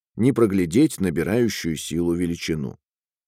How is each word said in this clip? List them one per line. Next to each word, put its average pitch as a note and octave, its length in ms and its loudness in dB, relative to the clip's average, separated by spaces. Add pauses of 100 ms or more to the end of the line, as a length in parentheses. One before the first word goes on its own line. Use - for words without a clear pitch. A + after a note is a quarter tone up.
(140)
не A#2+ 180 2
проглядеть G2+ 680 2
набирающую F2 760 0
силу E2+ 380 -2
величину. E2+ 640 -4 (500)